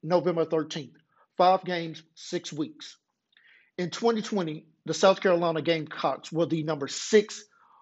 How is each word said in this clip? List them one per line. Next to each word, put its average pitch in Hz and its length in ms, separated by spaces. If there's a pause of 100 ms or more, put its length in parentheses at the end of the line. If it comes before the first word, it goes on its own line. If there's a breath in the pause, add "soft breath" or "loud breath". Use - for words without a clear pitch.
November 165 440
thirteenth. 156 500 (400)
Five 185 300
games, 170 360 (120)
six - 400
weeks. - 440 (800 soft breath)
In 180 120
twenty 226 320
twenty, 170 460 (180)
the 156 80
South 190 260
Carolina 170 420
Gamecocks 156 680
were 165 140
the 156 180
number 147 240
six, - 560 (380 soft breath)